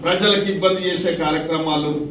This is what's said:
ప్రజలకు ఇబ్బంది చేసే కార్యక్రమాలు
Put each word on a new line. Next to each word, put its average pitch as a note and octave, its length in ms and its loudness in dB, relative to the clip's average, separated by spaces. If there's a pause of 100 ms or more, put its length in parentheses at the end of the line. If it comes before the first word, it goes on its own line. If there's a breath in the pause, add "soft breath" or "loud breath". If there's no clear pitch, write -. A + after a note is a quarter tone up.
ప్రజలకు G3 480 2
ఇబ్బంది F#3 360 2
చేసే F3 220 0 (120)
కార్యక్రమాలు D#3 680 0 (200)